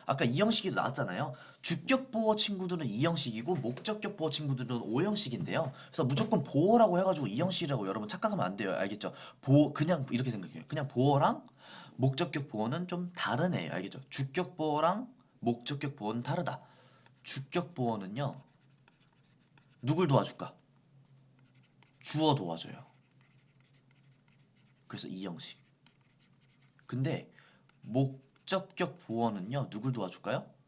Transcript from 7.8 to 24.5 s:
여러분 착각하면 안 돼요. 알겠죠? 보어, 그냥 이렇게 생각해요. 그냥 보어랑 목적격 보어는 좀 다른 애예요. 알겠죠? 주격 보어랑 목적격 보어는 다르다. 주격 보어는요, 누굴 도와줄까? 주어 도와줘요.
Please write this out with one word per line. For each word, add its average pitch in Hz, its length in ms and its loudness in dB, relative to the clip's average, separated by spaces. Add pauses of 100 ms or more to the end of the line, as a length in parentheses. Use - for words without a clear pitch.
여러분 107 220 -4
착각하면 180 360 -2
안 95 100 -2
돼요. 98 200 0
알겠죠? 104 380 -4 (280)
보어, 143 320 8
그냥 156 380 2
이렇게 127 180 0
생각해요. 98 380 -8
그냥 147 200 -4
보어랑 143 600 4 (480)
목적격 139 540 0
보어는 127 380 -2
좀 175 280 -6
다른 147 380 0
애예요. 85 200 -2
알겠죠? 95 360 -6
주격 156 460 -4
보어랑 156 560 0 (280)
목적격 139 560 -2
보어는 110 280 -4
다르다. 135 380 -4 (600)
주격 139 500 -6
보어는요, 110 680 -4 (1400)
누굴 160 260 2
도와줄까? - 460 2 (1500)
주어 151 360 2
도와줘요. 85 500 -6 (2000)